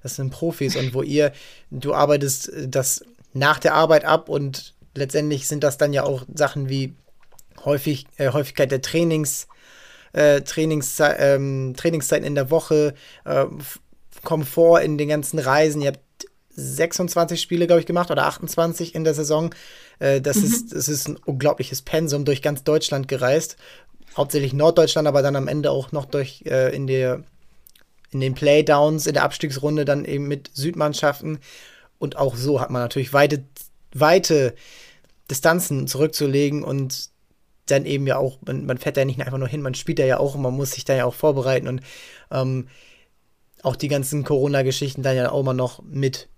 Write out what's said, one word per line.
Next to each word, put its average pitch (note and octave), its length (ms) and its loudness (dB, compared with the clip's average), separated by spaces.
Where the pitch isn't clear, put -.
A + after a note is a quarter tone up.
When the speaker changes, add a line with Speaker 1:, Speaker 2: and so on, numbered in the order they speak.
Speaker 1:
das - 140 -10
sind C3+ 140 -4
Profis D3+ 440 -4
und C3 180 -2
wo C3+ 100 -2
ihr, D3 300 2
du C#3+ 240 -4
arbeitest, C#3+ 580 2
äh, C#3 160 -10
das C3+ 360 -2
nach C#3+ 280 2
der D3+ 140 4
Arbeit D#3 300 6
ab D#3 240 2
und C#3+ 460 -6
letztendlich C#3+ 520 -2
sind D3 160 -2
das C#3 160 2
dann D3 140 2
ja C3+ 100 2
auch C3+ 220 -4
Sachen C#3 340 0
wie C3+ 260 -4
häufig, C#3+ 420 -2
äh, C3+ 160 -2
Häufigkeit C#3 400 -2
der C3+ 100 -2
Trainings-, D#3+ 640 -2
äh, D3 300 6
Trainings-, D#3 580 -2
ähm, C3+ 580 2
Trainingszeiten D#3+ 500 0
in D3 80 -4
der C3+ 160 -2
Woche, D3+ 440 2
äh, C#3 200 2
f-, - 360 -10
Komfort E3 580 6
in D3+ 160 -2
den D3 100 -2
ganzen D3+ 300 -2
Reisen. D3 440 2
Ihr C#3 60 0
habt C#3 120 -6
sechsundzwanzig E3+ 880 -2
Spiele, F3 260 0
glaub E3+ 120 6
ich, E3 80 0
gemacht F3 240 -2
oder D3 140 0
achtundzwanzig E3 680 -2
in D#3+ 100 -4
der D#3 80 2
Saison. D#3 420 0
Äh, C#3 240 2
das C#3 140 0
Speaker 2:
Mhm. G#3 80 4
Speaker 1:
ist, A#3+ 300 -2
das C#3 140 -4
ist D3+ 200 -4
ein - 180 -10
unglaubliches C#3 560 -2
Pensum, D3 420 -2
durch C#3 160 0
ganz D3 240 -4
Deutschland D3 440 0
gereist. C3+ 480 0
Hauptsächlich C#3 380 -2
Norddeutschland, D#3 520 4
aber C#3 140 4
dann C#3 160 0
am C3+ 120 -2
Ende D3 220 -2
auch C3+ 220 -4
noch C#3 140 -6
durch, - 400 -6
äh, C3 280 0
in C#3 120 -6
der, C3 380 -2
in C3+ 100 -6
den C3 140 -2
Playdowns, D3 720 4
in D3 80 -2
der C#3+ 100 2
Abstiegsrunde C#3+ 600 -2
dann C#3+ 200 0
eben C#3+ 240 -6
mit C#3 260 -8
Südmannschaften. D3+ 840 -4
Und D3+ 180 -8
auch C#3 200 -2
so C3 240 0
hat C3 100 -6
man B2+ 100 -2
natürlich B2+ 320 -4
weite, C#3+ 320 4
weite D3+ 600 4
Distanzen D3 580 0
zurückzulegen C#3+ 760 0
und C#3 460 -6
dann C#3 160 2
eben C#3 220 -2
ja C3 100 2
auch, C3+ 300 -2
man, C3+ 180 -6
man B2+ 140 -4
fährt - 180 -4
da C#3 80 2
nicht C3+ 160 -4
einfach C3 180 -6
nur C3 100 -4
hin, D3 120 -6
man C3 140 -6
spielt - 240 -4
da C#3 60 2
ja C3 160 2
auch C#3 160 0
und C#3+ 60 -4
man B2+ 120 -2
muss C3+ 160 -4
sich - 140 -10
da C3+ 100 0
ja B2 100 0
auch B2 100 -2
vorbereiten C3 520 0
und, B2+ 140 -6
ähm, C3 380 -4
auch C3 100 -2
die C#3+ 140 -6
ganzen C#3 340 -2
Corona-Geschichten C3+ 800 0
dann C3 140 0
ja B2+ 160 0
auch C#3 80 0
immer C3 120 -2
noch B2+ 300 -4
mit C#3 560 -4